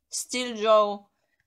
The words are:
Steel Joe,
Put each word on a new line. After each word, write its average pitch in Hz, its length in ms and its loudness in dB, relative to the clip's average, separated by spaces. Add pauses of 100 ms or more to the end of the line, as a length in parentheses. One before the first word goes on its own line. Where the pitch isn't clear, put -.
Steel 240 540 -8
Joe, 208 440 2 (400)